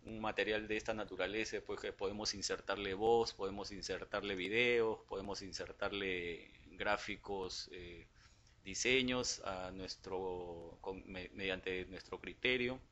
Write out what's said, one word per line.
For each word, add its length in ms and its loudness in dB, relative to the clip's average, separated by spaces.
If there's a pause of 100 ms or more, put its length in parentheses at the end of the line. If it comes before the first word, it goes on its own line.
un 180 -8
material 460 2
de 100 2
esta 160 0
naturaleza, 720 0
pues 140 -4
que 120 -2
podemos 440 -2
insertarle 580 0
voz, 400 6
podemos 380 -4
insertarle 640 -2
videos, 720 4
podemos 340 -4
insertarle 1080 -2 (220)
gráficos, 960 -2
eh, 340 -12 (580)
diseños 760 2
a 320 -4
nuestro, 1080 -6
con, 280 -6
me, 200 -8
mediante 560 0
nuestro 340 -8
criterio 600 0 (120)